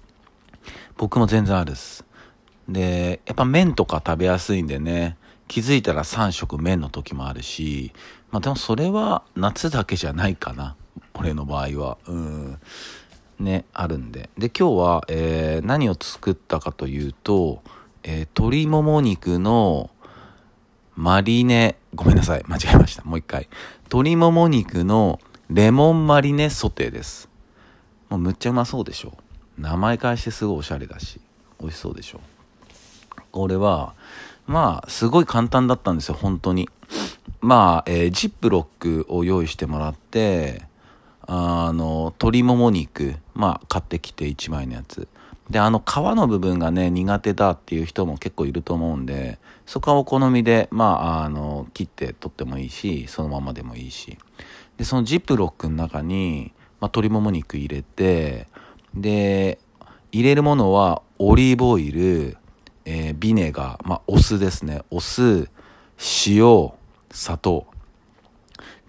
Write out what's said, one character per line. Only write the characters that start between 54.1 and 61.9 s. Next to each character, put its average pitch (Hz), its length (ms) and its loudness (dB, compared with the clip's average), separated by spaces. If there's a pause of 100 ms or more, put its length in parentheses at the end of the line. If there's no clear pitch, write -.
で、 - 80 -8
そ 131 140 -2
の 120 80 0
ジ 139 140 0
ッ - 20 -2
プ 135 160 0
ロ 95 100 0
ッ - 60 -10
ク - 160 -8
の 78 80 -4
中 78 240 -6
に、 85 500 -4 (300)
ま 104 60 -4
あ、 - 60 -12
鶏 107 160 0
も 107 120 0
も 107 100 0
肉 82 240 -6
入 71 140 -6
れ 69 120 -6
て、 78 680 -2 (440)
で、 101 640 0 (540)
入 110 120 2
れ 139 120 6
る 147 80 4
も 147 140 4
の 98 160 4
は 98 280 4 (160)
オ 101 160 6
リ 127 200 8
ー 123 40 4
ブ 127 80 2
オ 117 140 4
イ 76 100 -2
ル、 82 480 0 (480)